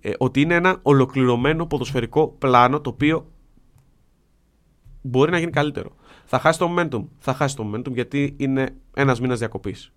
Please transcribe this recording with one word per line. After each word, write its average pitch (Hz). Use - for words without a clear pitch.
ε, 123
ότι 131
είναι 165
ένα 180
ολοκληρωμένο 135
ποδοσφαιρικό 135
πλάνο, 127
το 139
οποίο 151
μπορεί 131
να 175
γίνει 170
καλύτερο. 147
Θα 127
χάσει 160
το 175
momentum. 131
Θα 135
χάσει 139
το 107
momentum, 123
γιατί 139
είναι 135
ένας 135
μήνας 127
διακοπής. 104